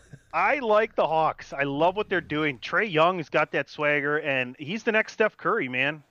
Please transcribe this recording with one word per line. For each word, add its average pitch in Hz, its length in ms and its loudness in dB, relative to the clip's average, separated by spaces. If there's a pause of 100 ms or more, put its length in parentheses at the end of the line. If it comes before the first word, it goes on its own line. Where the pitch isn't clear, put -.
(340)
I 208 260 0
like 220 360 2
the 180 120 2
Hawks. 156 460 -2
I 139 100 -2
love 151 320 2
what 208 140 -4
they're 185 100 0
doing. 147 400 -2
Trae 196 320 -2
Young 165 260 4
has 156 120 -8
got 156 220 0
that 151 180 -2
swagger, 147 500 0
and 131 400 -2
he's 170 240 -8
the 240 80 -2
next 214 220 0
Steph - 240 0
Curry, 180 320 -2
man. 139 420 -2